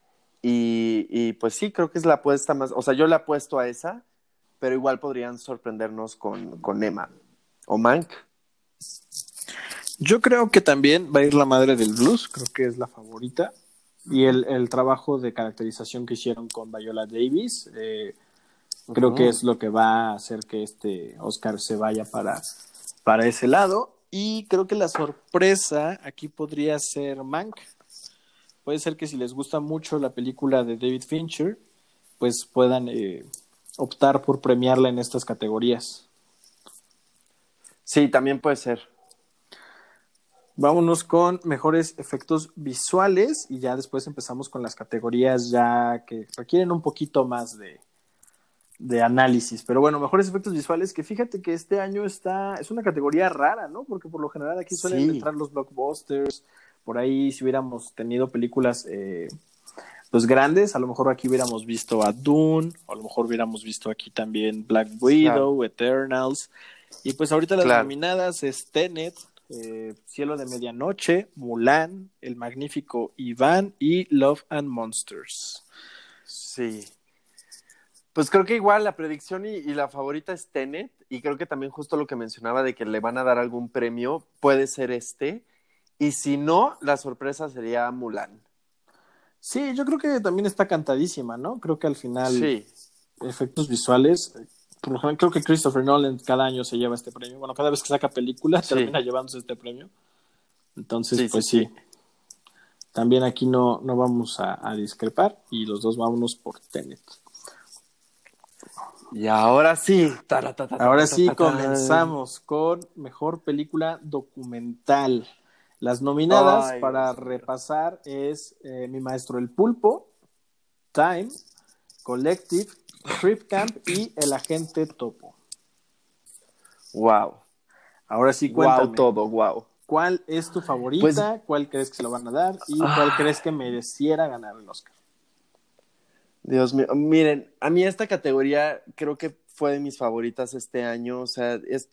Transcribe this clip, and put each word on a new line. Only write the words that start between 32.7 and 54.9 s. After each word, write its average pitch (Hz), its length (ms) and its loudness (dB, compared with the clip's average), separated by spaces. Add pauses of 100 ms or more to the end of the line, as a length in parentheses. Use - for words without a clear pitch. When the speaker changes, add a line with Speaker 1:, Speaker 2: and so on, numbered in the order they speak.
Speaker 2:
eh, 101 360 -6 (520)
optar 139 440 2
por 135 200 0
premiarla 127 480 4
en 123 100 -2
estas 120 260 -4
categorías. 117 840 -4 (1800)
Speaker 1:
Sí, 147 240 4
también 135 300 2
puede 143 180 0
ser. 120 240 -6 (1800)
Speaker 2:
Vámonos 165 460 4
con 175 400 2
mejores 160 540 0
efectos 156 580 -4
visuales 190 960 0
y 131 100 -8
ya 127 160 -2
después 135 320 -6
empezamos 135 400 -10
con 127 160 -10
las 113 100 -8
categorías 120 760 0
ya 120 580 2
que 110 200 -12 (100)
requieren 175 340 2
un 170 100 0
poquito 147 440 0
más 120 320 -6
de, 95 240 -20 (960)
de 120 220 -2
análisis. 120 640 4
Pero 127 180 2
bueno, 147 180 4
mejores 190 300 2
efectos 190 240 -6
visuales, 170 400 -2
que 156 100 -8
fíjate 214 380 -6
que 175 120 -4
este 196 280 -2
año 196 240 -4
está, 196 500 -6
es - 160 -12
una 226 120 -6
categoría 156 440 2
rara, 165 400 0
¿no? 180 160 -14
Porque 190 240 -12
por 160 140 -12
lo 220 80 -6
general 156 280 -6
aquí 180 180 -8
suelen 151 280 -2